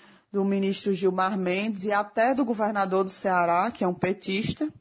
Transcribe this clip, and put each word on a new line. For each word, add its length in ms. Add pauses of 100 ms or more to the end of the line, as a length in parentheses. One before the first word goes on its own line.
(320)
do 120
ministro 480
Gilmar 460
Mendes 460
e 80
até 420
do 100
governador 600
do 60
Ceará, 600
que 140
é 20
um 80
petista, 760 (120)